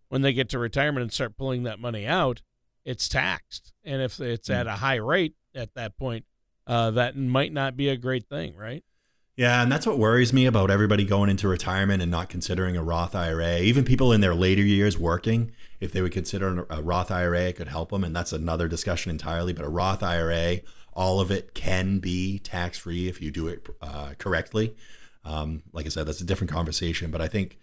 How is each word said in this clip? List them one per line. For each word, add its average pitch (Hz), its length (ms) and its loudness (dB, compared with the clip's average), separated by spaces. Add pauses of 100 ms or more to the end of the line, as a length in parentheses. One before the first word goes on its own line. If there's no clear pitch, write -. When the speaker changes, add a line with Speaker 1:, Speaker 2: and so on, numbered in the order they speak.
Speaker 1:
when 135 140 0
they 139 100 4
get 123 160 0
to 131 100 -4
retirement 135 440 -2
and 113 100 -6
start 117 240 -6
pulling 131 280 -4
that 107 140 -8
money 110 280 -6
out, 139 340 0 (440)
it's 127 220 -4
taxed. - 680 -4 (100)
And 135 160 -4
if 131 180 -4
it's 120 300 -6
at 123 180 0
Speaker 2:
Mm. 110 60 -6
Speaker 1:
a 98 40 -6
high 131 200 0
rate 151 380 0 (200)
at 120 200 -12
that 113 240 -10
point, 120 260 -6 (420)
uh, 117 260 2
that 123 240 0
might 135 360 0
not 135 240 -4
be 139 140 0
a 131 80 -2
great 127 320 -4
thing, 143 260 -8
right? 110 260 -12 (520)
Speaker 2:
Yeah, 120 280 4
and 127 100 4
that's 156 140 0
what 175 120 2
worries 117 340 6
me 127 120 6
about 104 260 4
everybody 101 340 4
going 101 260 4
into 98 180 2
retirement 95 540 2
and 87 80 0
not 87 180 0
considering 92 480 -2
a 85 60 -2
Roth 85 320 -2
I 85 180 -2
R 80 80 -2
A. 85 220 2
Even 120 200 6
people 123 300 6
in 107 80 6
their 92 140 6
later 95 280 4
years 101 360 4
working, 113 540 0 (280)
if 80 100 -4
they 92 120 0
would 90 100 0
consider 95 360 -2
an, 87 200 -2
a 78 140 -6
Roth 87 280 -2
I 90 140 0
R 87 100 2
A, 90 140 2
it 90 60 -2
could 82 140 -10
help 82 220 -6
them, 98 140 -2
and 80 100 -4
that's 85 180 -4
another 82 360 -2
discussion 85 420 -4
entirely. 85 440 -4
But 78 100 -8
a 73 60 -4
Roth 90 320 0
I 85 180 0
R 82 100 0
A, 85 320 0 (300)
all 92 260 2
of 92 120 0
it - 240 -4
can 95 440 0
be 95 420 -2
tax-free 87 680 -4
if - 140 -8
you 78 80 -6
do 80 180 -4
it, - 180 -10 (140)
uh, 73 380 -10
correctly. 107 560 -2 (500)
Um, 78 380 -6 (100)
like 78 140 -8
I - 20 -6
said, 78 180 -4
that's 76 140 -6
a 87 60 -8
different 87 260 -2
conversation, 82 580 -2
but 78 120 -4
I 80 60 -2
think 101 340 -4